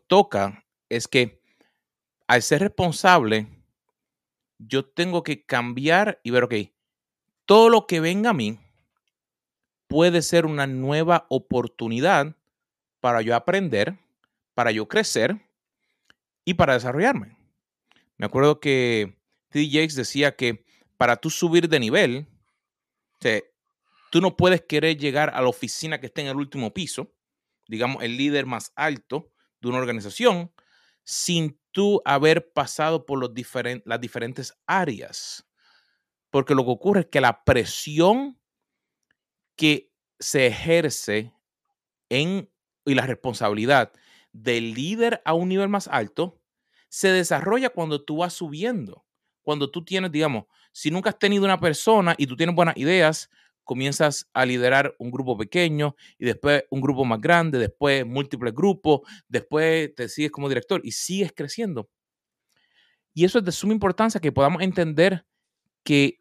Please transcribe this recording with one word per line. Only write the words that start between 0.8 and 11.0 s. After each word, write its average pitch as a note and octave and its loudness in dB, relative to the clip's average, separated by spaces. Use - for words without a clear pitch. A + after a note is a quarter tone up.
es A#2 -4
que B2 0
al B2 4
ser D3 0
responsable, D#3+ 2
yo C3 -4
tengo F3 -4
que C#3+ -8
cambiar C3+ 0
y A#2+ -8
ver, B2 2
ok, A#2 -4
todo A3+ 8
lo A3 6
que E3 0
venga F#3+ 0
a G3+ 0
mí A2+ -4
puede E3+ 4
ser E3 2
una C#3+ -2
nueva D3 0